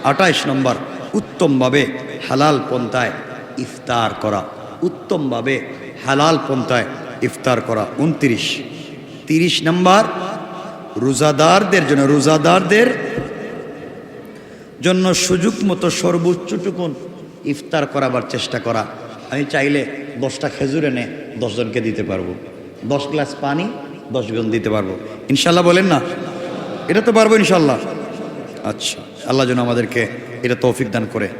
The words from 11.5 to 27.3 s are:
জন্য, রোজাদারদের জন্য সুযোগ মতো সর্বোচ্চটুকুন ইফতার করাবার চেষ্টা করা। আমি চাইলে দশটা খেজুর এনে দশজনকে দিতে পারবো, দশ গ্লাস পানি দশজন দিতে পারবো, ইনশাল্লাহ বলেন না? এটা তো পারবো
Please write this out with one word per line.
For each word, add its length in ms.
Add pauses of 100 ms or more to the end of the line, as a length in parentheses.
জন্য, 180
রোজাদারদের 840 (1900)
জন্য 220 (100)
সুযোগ 400 (100)
মতো 260
সর্বোচ্চটুকুন 1000 (540)
ইফতার 420
করাবার 440
চেষ্টা 300
করা। 220 (460)
আমি 220
চাইলে 300 (400)
দশটা 280
খেজুর 360
এনে 200 (340)
দশজনকে 420
দিতে 220
পারবো, 300 (540)
দশ 220
গ্লাস 220 (100)
পানি 260 (460)
দশজন 380
দিতে 200
পারবো, 240 (340)
ইনশাল্লাহ 360
বলেন 220
না? 120 (880)
এটা 140
তো 100
পারবো 240